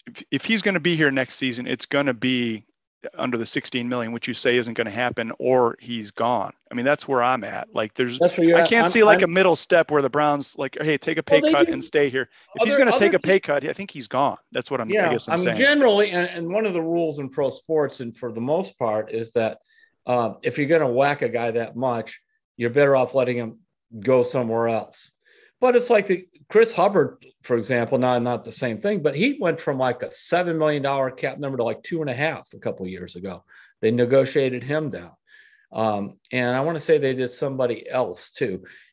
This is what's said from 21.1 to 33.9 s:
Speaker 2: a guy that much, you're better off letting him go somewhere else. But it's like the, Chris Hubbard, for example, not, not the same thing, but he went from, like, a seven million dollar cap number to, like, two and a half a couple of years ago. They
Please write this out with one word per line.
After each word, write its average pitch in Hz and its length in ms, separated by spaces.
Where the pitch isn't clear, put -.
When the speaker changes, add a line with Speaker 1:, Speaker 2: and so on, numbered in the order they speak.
Speaker 2:
a 123 60
guy 113 240
that 113 240
much, 117 440
you're 117 140
better 139 260
off 127 180
letting 123 220
him 113 240
go 127 240
somewhere 117 440
else. - 440
But 247 160
it's 240 120
like 208 200
the, 185 180
Chris 220 240
Hubbard, 190 500
for 123 140
example, 117 400
not, 123 240
not 120 240
the 113 80
same 113 300
thing, 202 180
but 143 160
he 254 240
went 170 180
from, 139 200
like, 127 240
a - 80
seven 170 480
million 151 240
dollar 135 280
cap 131 280
number 139 180
to, 120 80
like, 113 180
two 165 200
and 143 80
a 120 40
half 139 380
a 101 60
couple 95 260
of 92 80
years 90 240
ago. 90 280
They 110 100